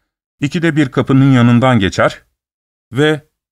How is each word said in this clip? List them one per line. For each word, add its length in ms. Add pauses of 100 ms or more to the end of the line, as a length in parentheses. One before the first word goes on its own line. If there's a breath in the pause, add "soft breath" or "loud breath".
(400)
ikide 360
bir 140
kapının 420
yanından 460
geçer 440 (720)
ve 360 (240)